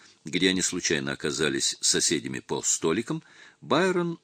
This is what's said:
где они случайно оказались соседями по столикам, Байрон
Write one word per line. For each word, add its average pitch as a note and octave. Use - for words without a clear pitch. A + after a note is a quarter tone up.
где F2+
они F#2
случайно D2
оказались C#2
соседями C#2+
по C#2+
столикам, A2+
Байрон E3+